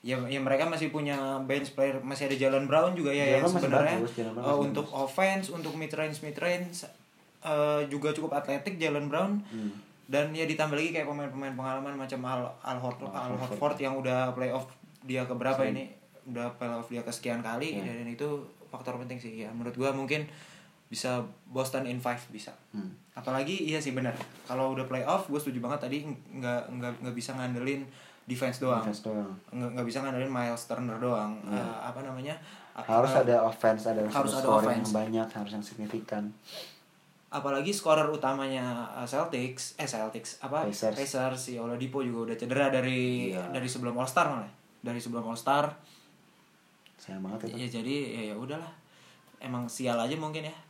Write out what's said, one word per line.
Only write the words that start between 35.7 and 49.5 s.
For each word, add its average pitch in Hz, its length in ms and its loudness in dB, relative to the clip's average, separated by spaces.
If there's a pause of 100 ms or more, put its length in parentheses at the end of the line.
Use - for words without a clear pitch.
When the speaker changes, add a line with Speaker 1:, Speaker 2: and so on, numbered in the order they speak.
Speaker 1:
Apalagi 139 420 0
scorer 156 360 6
utamanya, 135 580 0 (300)
eh, 127 100 -4
Celtics, 131 720 -2
eh, 156 100 -4
Celtics, 110 540 -4
apa? 143 240 -2
Speaker 2:
Pacers. 107 300 0
Speaker 1:
Pacers, 131 440 0
si 127 160 -6
Oladipo 120 460 -2
juga 117 280 -2
udah 113 100 -2
cedera 131 300 4
dari, 127 640 2
Speaker 2:
Iya. 92 200 -2
Speaker 1:
dari 131 160 -4
sebelum 123 280 -2
All-Star 127 320 4
malah. 120 220 -2 (300)
Dari 120 180 -4
sebelum 117 300 -4
All-Star. 135 420 4 (1300)
Speaker 2:
Sayang - 260 -12
banget 107 240 -6
itu. 113 100 -6
Speaker 1:
Ya, 123 140 -4
jadi, 120 240 -2 (160)
ya, 113 160 -6
ya 104 80 -6
udahlah. 151 380 -8 (680)
Emang 123 280 -4